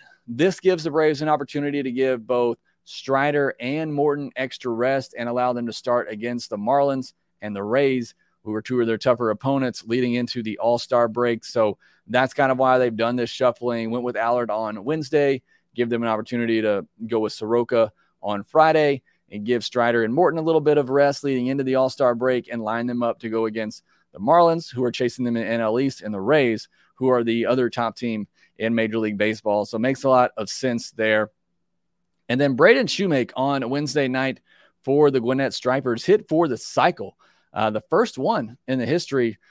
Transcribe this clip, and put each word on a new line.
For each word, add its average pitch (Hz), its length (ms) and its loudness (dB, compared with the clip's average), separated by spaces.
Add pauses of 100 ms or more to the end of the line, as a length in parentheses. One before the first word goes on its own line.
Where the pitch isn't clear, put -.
(260)
this 151 340 0
gives 180 240 2
the 160 60 -4
Braves 151 320 2
an 156 60 -2
opportunity 143 540 -2
to 131 80 -4
give 127 360 0
both 120 320 0 (260)
Strider 139 760 0
and 151 340 -4
Morton 143 440 0
extra 127 340 -6
rest 127 480 -2
and 120 80 -6
allow 123 280 0
them 120 120 -6
to 113 60 -6
start 120 380 -2
against 117 400 -8
the 107 80 -6
Marlins 135 560 0 (260)
and 104 160 -8
the 98 60 -6
Rays, 127 520 0 (300)
who 107 80 -8
are 107 100 -4
two 127 180 -2
of 117 60 2
their 113 120 0
tougher 120 320 2
opponents 131 560 -2
leading 123 280 0
into 120 280 -4
the 110 160 -8
All-Star 120 500 2
break. 117 380 -2
So 107 320 0 (300)
that's 127 260 2
kind 135 180 2
of 127 60 -2
why 131 180 4
they've 123 180 2
done 117 220 0
this 117 140 -2
shuffling. 120 600 -2
Went 120 140 -4
with 123 120 -4
Allard 117 340 0
on 107 340 -6
Wednesday, 143 560 0 (340)
give 120 140 0
them 117 140 0
an 117 60 0
opportunity 113 520 0
to 104 260 0 (200)
go 110 140 0
with 107 120 -2
Soroka 117 580 0 (320)
on 101 220 -4
Friday, 156 580 4 (280)
and 104 140 -10
give 117 180 0
Strider 120 420 2
and 113 100 -2
Morton 165 240 2
a 160 40 -2
little 160 200 2
bit 147 160 4
of 135 100 0
rest 139 340 2
leading 131 260 -2
into 139 140 -2
the 131 120 0
All-Star 131 400 2
break 123 360 0
and 117 120 -8
line 113 240 -4
them 120 160 -4
up 117 160 -2
to 117 100 -10
go 113 160 0
against 110 400 -6 (300)
the - 40 -18
Marlins, 165 540 4
who 123 100 -4
are 123 80 0
chasing 123 320 -4
them 120 140 -2
in 113 100 -4
N 117 140 -2
L 110 180 0
East, 135 220 -2
and 107 140 -8
the 98 60 -6
Rays, 120 500 0 (240)
who 131 140 -2
are 123 140 4
the 117 220 0
other 123 240 2
top 113 260 -4
team 110 320 -6 (300)
in 113 180 -2
Major 113 220 0
League 107 220 -2
Baseball. 107 480 0
So - 100 -6
it 110 40 -4
makes 131 240 -2
a 135 40 2
lot 123 300 6
of 107 100 -6
sense - 440 -4
there. 107 380 2 (1000)
And 127 100 2
then 143 140 2
Braden 214 320 6
Shewmake 151 500 -2
on 135 320 -2
Wednesday 139 400 -2
night 131 320 -2 (420)
for 143 280 4
the 131 100 2
Gwinnett 127 320 0
Stripers 123 540 -2
hit 214 200 2
for 165 220 2
the 117 80 -4
cycle, 127 640 -2 (340)
uh, 110 160 0
the 107 220 -4
first 208 260 0
one 131 400 -4 (100)
in 131 120 -2
the 120 80 -2
history 131 500 -2 (140)